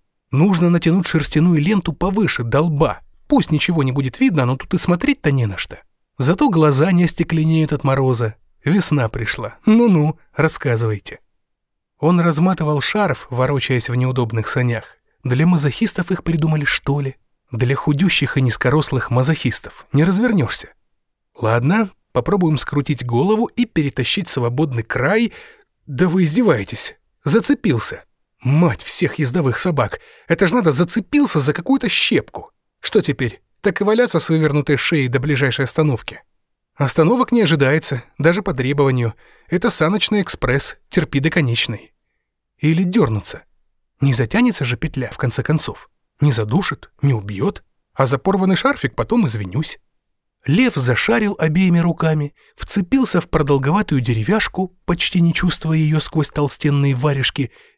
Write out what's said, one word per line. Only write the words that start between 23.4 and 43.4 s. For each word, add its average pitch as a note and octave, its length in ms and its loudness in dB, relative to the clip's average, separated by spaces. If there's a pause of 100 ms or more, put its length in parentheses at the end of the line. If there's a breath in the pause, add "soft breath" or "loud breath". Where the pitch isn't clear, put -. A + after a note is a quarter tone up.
и - 180 -2
перетащить D3 640 -4
свободный B2 540 -2
край. G3+ 500 0 (540 loud breath)
Да D3+ 220 0
вы F3+ 160 2
издеваетесь. D3+ 720 0 (280)
Зацепился. F3 800 0 (360)
Мать C#3+ 420 2
всех - 360 -2
ездовых C3+ 400 0
собак. C3+ 420 -2 (280 soft breath)
Это F#3+ 180 2
ж E3+ 60 0
надо F#3+ 200 2
зацепился F#3 680 0
за C#3 120 0
какую-то C#3 360 0
щепку. - 640 -2 (280)
Что - 200 2
теперь? - 420 -4 (180)
Так F#3+ 200 -2
и G3+ 40 0
валяться A3 340 2
с - 100 -2
вывернутой D3 480 2
шеей C#3 320 0
до B2+ 100 0
ближайшей C3+ 460 0
остановки. - 580 -2 (520)
Остановок E3+ 580 2
не A#3 100 4
ожидается, C#3+ 600 0 (140)
даже F3 240 2
по F3 120 -4
требованию. B2+ 600 0 (340 soft breath)
Это F3+ 220 -2
саночный F#3+ 520 0
экспресс, - 540 -4 (140)
терпи D#3 280 -2
до D3+ 120 0
конечной. A#2+ 640 -4 (640)
Или D#3+ 260 0
дернуться. D#3 580 -2 (580)